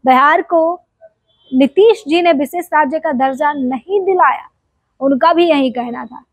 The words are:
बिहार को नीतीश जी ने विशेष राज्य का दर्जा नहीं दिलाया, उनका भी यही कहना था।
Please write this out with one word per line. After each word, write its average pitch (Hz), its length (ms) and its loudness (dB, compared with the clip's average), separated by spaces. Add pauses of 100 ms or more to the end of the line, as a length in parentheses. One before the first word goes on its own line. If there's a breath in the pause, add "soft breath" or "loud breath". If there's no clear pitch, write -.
बिहार 269 380 4
को 330 200 0 (880)
नीतीश 370 560 2
जी 339 140 0
ने 339 100 2
विशेष 294 340 -4
राज्य 311 320 0
का 320 140 -4
दर्जा 269 400 -2
नहीं 277 480 -4
दिलाया, 359 480 0 (520)
उनका - 320 2
भी 339 160 2
यही 277 220 0
कहना 240 360 -10
था। - 260 -20